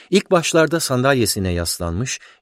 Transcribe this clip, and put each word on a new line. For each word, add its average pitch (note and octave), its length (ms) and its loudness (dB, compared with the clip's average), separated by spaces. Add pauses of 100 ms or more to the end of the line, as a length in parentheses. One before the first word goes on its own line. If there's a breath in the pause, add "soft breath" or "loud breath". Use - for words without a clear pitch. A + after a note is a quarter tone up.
İlk G3 220 0
başlarda D#3+ 480 2
sandalyesine B2 720 0
yaslanmış, F2 680 -4 (220 soft breath)